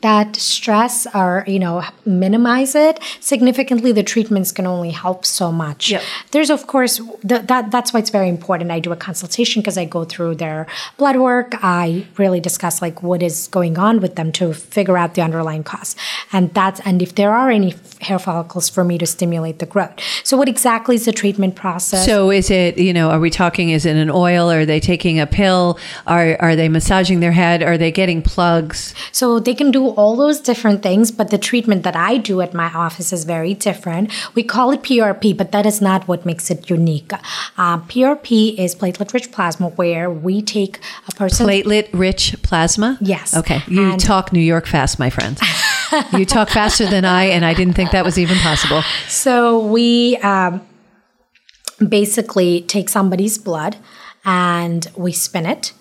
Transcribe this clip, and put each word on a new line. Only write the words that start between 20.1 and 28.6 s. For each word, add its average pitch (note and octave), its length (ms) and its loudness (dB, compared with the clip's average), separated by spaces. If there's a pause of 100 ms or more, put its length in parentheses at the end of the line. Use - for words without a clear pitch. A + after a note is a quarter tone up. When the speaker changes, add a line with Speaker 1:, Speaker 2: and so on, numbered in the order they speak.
Speaker 1:
So - 140 0
what C#4 100 4
exactly A#3 500 0
is A3+ 80 -2
the A3 80 0
treatment G3+ 420 0
process? F#3 500 -2
Speaker 2:
So G3+ 240 4
is G3 220 2
it, F3+ 260 2
you F3+ 160 2
know, E3 160 2
are D#3+ 100 2
we E3 120 2
talking, E3+ 400 0
is D#3+ 160 2
it D#3 80 2
an D#3 160 2
oil? F3 400 2
Are D#3+ 160 2
they D#3 120 2
taking E3+ 400 0
a D3+ 60 2
pill? F3+ 540 2 (260)
Are, E3 340 2
are E3 160 4
they D#3+ 140 2
massaging F3 520 2
their E3+ 100 2
head? E3+ 320 4
Are E3 140 2
they E3 140 2
getting F3 300 0
plugs? E3+ 720 0 (180)